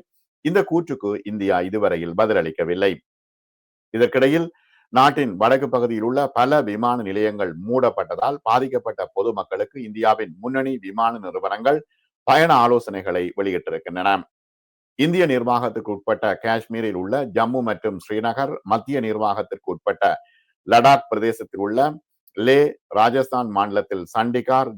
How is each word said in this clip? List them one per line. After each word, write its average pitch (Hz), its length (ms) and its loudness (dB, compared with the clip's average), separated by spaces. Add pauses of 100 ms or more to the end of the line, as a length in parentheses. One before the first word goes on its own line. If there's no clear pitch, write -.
(460)
இந்த 175 180 2
கூற்றுக்கு 151 480 -4 (140)
இந்தியா 98 360 0
இதுவரையில் 90 560 -2
பதிலளிக்கவில்லை. 95 720 2 (1040)
இதற்கிடையில் 135 560 2 (440)
நாட்டின் 131 440 4
வடக்கு 131 320 2
பகுதியில் 117 380 0
உள்ள 131 120 0 (120)
பல 135 300 2
விமான 117 400 -2
நிலையங்கள் 104 580 -2
மூடப்பட்டதால் 117 840 -2
பாதிக்கப்பட்ட 120 580 -2 (120)
பொதுமக்களுக்கு 101 680 -4
இந்தியாவின் 107 560 0
முன்னணி 135 400 -4
விமான 110 400 -2
நிறுவனங்கள் 98 600 -2 (480)
பயண 156 280 6
ஆலோசனைகளை 98 680 2 (120)
வெளியிட்டிருக்கின்றன. 90 760 -2 (880)
இந்திய 170 260 2
நிர்வாகத்துக்கு 120 640 -2
உட்பட்ட 104 340 -2 (120)
காஷ்மீரில் 113 640 -4
உள்ள 98 160 -4 (120)
ஜம்மு 113 340 0
மற்றும் 107 400 -4
ஸ்ரீநகர், 117 500 -4 (120)
மத்திய 113 360 -2
நிர்வாகத்திற்கு 107 720 -4
உட்பட்ட 95 320 -4 (640)
லடாக் 123 420 6
பிரதேசத்தில் 110 560 -4
உள்ள 110 140 -2 (580)
லே, 127 200 4 (320)
ராஜஸ்தான் 123 640 2
மாநிலத்தில் 98 600 -2
சண்டிகார், 123 680 0